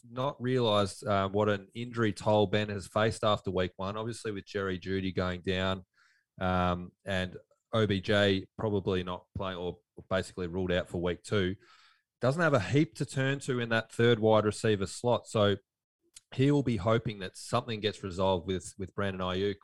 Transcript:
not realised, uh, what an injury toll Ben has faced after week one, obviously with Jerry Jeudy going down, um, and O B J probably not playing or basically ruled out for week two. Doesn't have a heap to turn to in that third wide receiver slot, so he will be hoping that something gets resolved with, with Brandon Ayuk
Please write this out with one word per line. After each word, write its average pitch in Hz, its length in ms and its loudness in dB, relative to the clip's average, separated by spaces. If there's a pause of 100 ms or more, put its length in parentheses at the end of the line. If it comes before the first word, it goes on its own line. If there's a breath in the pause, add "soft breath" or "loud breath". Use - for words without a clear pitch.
(120)
not 127 300 -6
realised, 113 640 0
uh, 98 240 2
what 104 200 2
an 98 260 -2
injury 117 380 -2
toll 107 340 2
Ben 104 220 0
has 101 180 -8
faced 107 360 0
after 104 280 0
week 90 240 0
one, 98 200 -6
obviously 113 360 -8
with 98 160 -8
Jerry 95 320 -4
Jeudy 95 360 -2
going 90 260 -2
down, 95 440 -2 (560 soft breath)
um, 90 500 0 (140)
and 92 320 -4 (360)
O 110 120 2
B 98 160 0
J 101 460 2 (100)
probably 101 460 -2
not 90 220 -8 (120)
playing 95 220 -6
or 90 180 -6 (320)
basically 92 380 -2
ruled 90 240 -2
out 90 180 2
for 92 100 -6
week 87 220 -2
two. 98 340 0 (680 soft breath)
Doesn't 139 200 0
have 151 140 4
a 120 40 6
heap 123 360 2
to 147 100 -4
turn 135 360 -2
to 123 180 -2
in 117 100 -2
that 113 220 0
third 120 260 4
wide 107 280 6
receiver 104 420 0
slot, - 400 -2
so 101 300 2 (760)
he 135 160 4
will 147 140 4
be 120 140 0
hoping 110 420 0
that 92 180 -10
something 120 440 -4
gets 101 220 -2
resolved 95 440 0
with, 92 320 -4
with 92 160 -10
Brandon 98 260 -4
Ayuk 95 420 -2